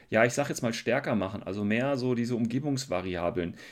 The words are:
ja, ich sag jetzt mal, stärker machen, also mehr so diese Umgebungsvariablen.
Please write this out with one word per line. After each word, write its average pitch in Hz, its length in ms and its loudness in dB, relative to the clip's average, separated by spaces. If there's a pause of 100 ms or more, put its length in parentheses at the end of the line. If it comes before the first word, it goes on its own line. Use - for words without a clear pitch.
(100)
ja, 110 140 6
ich 123 100 4
sag 143 160 0
jetzt 156 120 -6
mal, 117 120 0
stärker 131 400 0
machen, 98 280 -2
also 101 220 -4
mehr 120 320 2
so 123 180 0
diese 120 220 0
Umgebungsvariablen. 92 1200 0 (140)